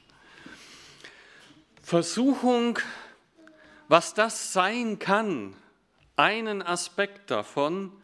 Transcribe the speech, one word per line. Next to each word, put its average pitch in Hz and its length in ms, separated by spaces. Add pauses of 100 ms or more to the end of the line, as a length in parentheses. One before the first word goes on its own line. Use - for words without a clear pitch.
(1800)
Versuchung, 240 1000 (1080)
was 165 260
das 220 380
sein 214 460
kann, 175 560 (600)
einen 208 460
Aspekt 175 680
davon, 156 640 (120)